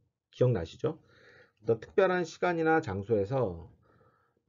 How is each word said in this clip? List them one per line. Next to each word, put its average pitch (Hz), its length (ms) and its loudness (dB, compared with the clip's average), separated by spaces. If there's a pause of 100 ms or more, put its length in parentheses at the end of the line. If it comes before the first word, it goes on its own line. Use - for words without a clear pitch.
(320)
기억나시죠? 123 680 -2 (640)
어떤 113 180 0
특별한 180 440 0
시간이나 160 580 0
장소에서 101 920 -2 (760)